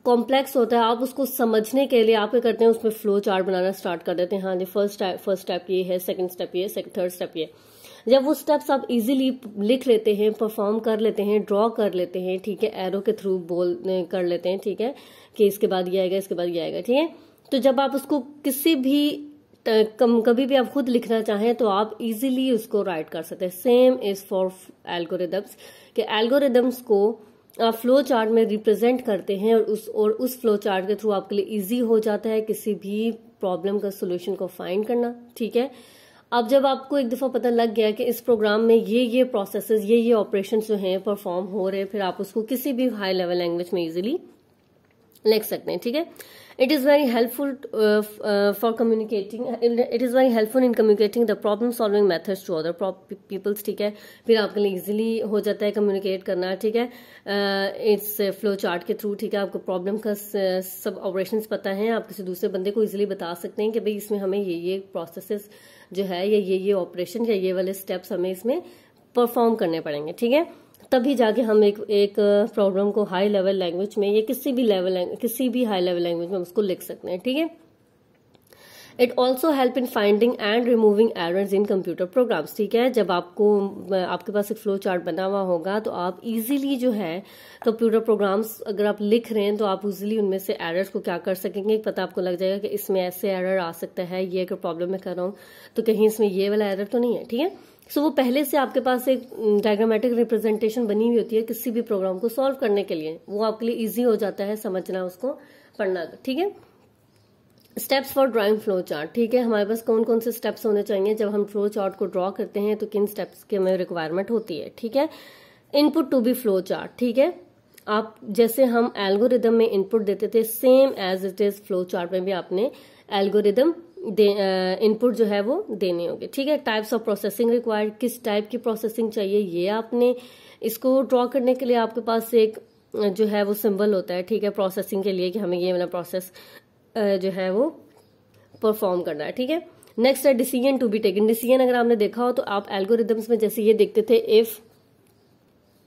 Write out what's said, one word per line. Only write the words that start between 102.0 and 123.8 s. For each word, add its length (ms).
को 100
सॉल्व 260
करने 280
के 120
लिए, 340
वो 140
आपके 240
लिए 80
ईजी 280
हो 140
जाता 280
है 120
समझना, 480
उसको 240
पढ़ना, 260
ठीक 140
है? 340
Steps 260
for 180
drawing 320
flow 260
chart, 320
ठीक 200
है, 60
हमारे 240
पास 180
कौन 220
कौन 160
से 120
स्टेप्स 340
होने 160
चाहिए 320
जब 140
हम 160
फ्लो 240
चार्ट 260
को 120
ड्रॉ 240
करते 300
हैं, 160
तो 100
किन 200
स्टेप्स 380
की 120
हमें 200
रिक्वायरमेंट 540
होती 280
है, 200
ठीक 180
है। 120
Input 280
to 160
be 140
flow 280
chart, 240
ठीक 200
है, 220
आप 360
जैसे 400
हम 320
एल्गोरिदम 580
में 160
इनपुट 320
देते 260
थे, 140
same 500
as 400
it 80
is 260
flow 280
chart 180
में 120
भी 80
आपने 380
एल्गोरिदम 640